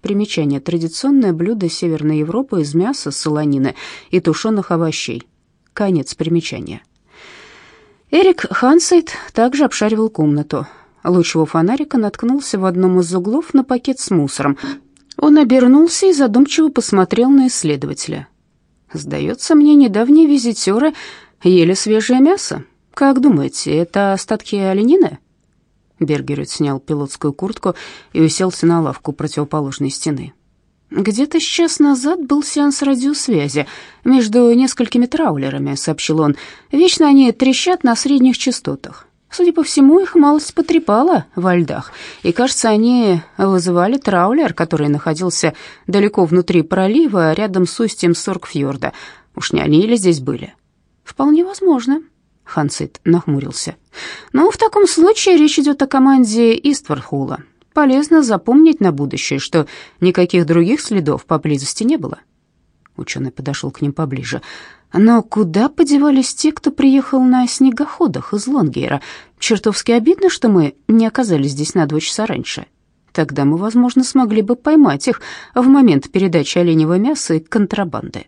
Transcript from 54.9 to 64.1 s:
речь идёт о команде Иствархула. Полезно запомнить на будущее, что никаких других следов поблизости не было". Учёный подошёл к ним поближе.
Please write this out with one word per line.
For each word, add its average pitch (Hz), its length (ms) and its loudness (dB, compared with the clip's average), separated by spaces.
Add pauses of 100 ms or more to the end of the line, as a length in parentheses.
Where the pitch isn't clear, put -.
речь 302 220 4
идёт 285 220 0
о 285 60 0
команде 247 680 4
Иствархула. 139 840 -4 (340)
Полезно 294 500 4
запомнить 247 560 4
на 190 120 2
будущее, 139 480 -4
что - 280 -2 (320)
никаких 180 460 2
других 170 340 2
следов 147 460 -2
поблизости 151 580 -4
не 277 140 0
было". 160 220 -10 (800)
Учёный 131 340 -8
подошёл 139 400 -8
к - 100 -12
ним 143 120 -4
поближе. 135 480 -8 (500)